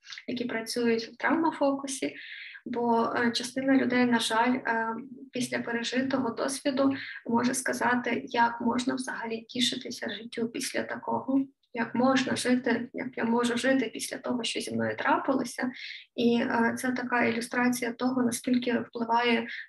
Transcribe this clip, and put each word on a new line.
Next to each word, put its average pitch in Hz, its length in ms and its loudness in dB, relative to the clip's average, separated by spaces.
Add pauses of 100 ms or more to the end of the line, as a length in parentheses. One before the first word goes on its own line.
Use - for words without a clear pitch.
(280)
які 247 160 -4
працюють 233 600 0
в - 120 -16
травмофокусі. 285 960 0 (500)
Бо, 233 520 2
е, 240 140 2
частина 262 440 2
людей, 247 300 6
на 240 140 4
жаль, 226 360 4
е, 226 320 0 (460)
після 247 260 -2
пережитого 247 720 0
досвіду 277 640 0 (320)
може 247 280 2
сказати, 247 720 0
як - 360 2
можна 247 340 2
взагалі 226 480 -6
тішитися - 680 -2
життю 226 380 -6
після 233 340 -4
такого, 233 640 -2 (300)
як 233 180 -4
можна 254 420 4
жити, 240 560 2
як 247 240 -6
я 240 80 -2
можу 240 320 2
жити 262 360 2
після - 240 -6
того, - 280 -4
що - 160 -4
зі 110 140 -6
мною 113 220 0
трапилося. 262 720 0 (440)
І, 233 260 4
е, 233 380 2
це 254 140 -2
така 247 320 0
ілюстрація 233 680 0
того, 254 300 0
наскільки 240 560 0
впливає 233 680 0 (220)